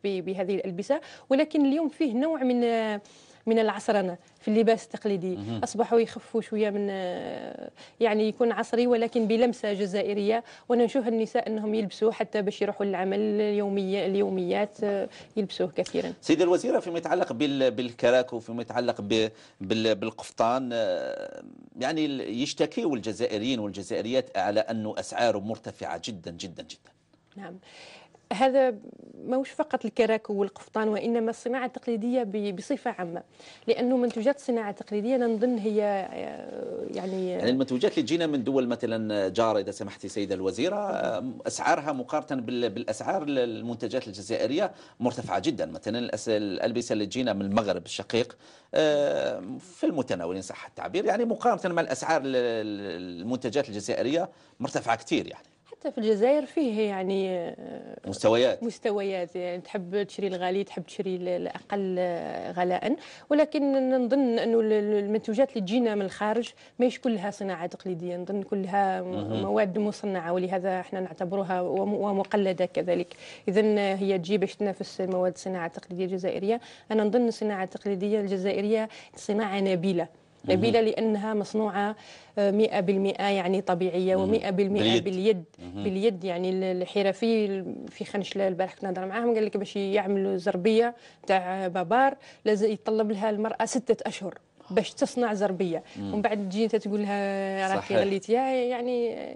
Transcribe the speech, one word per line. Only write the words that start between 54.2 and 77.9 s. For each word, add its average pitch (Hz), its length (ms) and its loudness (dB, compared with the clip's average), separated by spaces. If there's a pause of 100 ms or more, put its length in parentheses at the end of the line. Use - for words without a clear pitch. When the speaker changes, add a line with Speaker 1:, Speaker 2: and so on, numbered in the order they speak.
Speaker 2:
مرتفعة - 360 -2
كتير، 123 320 -2
يعني. - 160 -18 (280)
Speaker 1:
حتى - 200 -8
في - 60 -10
الجزائر 240 480 4
فيه، 233 360 0
يعني، 190 560 0
آه، - 600 -10 (100)
Speaker 2:
مستويات. 113 560 4
Speaker 1:
مستويات، 196 720 -2
يعني، 180 260 -6
تحب 190 420 -4
تشري 202 240 -4
الغالي، 185 360 -2
تحب - 220 -8
تشري 185 300 -4
ال-، 180 120 -4
الأقل، 180 720 -2
آه، 170 520 -2
غلاء، 180 440 0 (340)
ولكن 285 600 2
نظن 254 480 4
أنه 226 200 4
ال-، 214 140 4
ال-، 208 300 2
المنتوجات 220 460 2
اللي 226 120 -4
تجينا 220 340 2
من 208 60 0
الخارج 214 480 -2 (300)
ماهيش 247 200 2
كلها 208 320 -2
صناعة 180 360 -4
تقليدية، 180 500 -6
نظن 190 260 -4
كلها 190 580 0
م-، 180 100 -6
Speaker 2:
مهم. 208 300 -2
Speaker 1:
مواد 202 380 2
مصنعة، 190 540 -2
ولهذا 185 460 0
احنا 185 200 -6
نعتبرها 185 640 -2
وم-، 190 320 0
ومقلدة 190 720 0
كذلك. 175 420 0 (400)
إذن 208 300 4
هي 196 400 2
تجي 180 200 0
باش 196 180 -2
تنافس - 460 -4
مواد 185 320 0
الصناعة 180 340 -6
التقليدية 180 380 -8
الجزائرية. 196 560 -2 (300)
أنا 220 120 4
نظن 233 240 4
الصناعة 214 360 -2
التقليدية 202 560 -2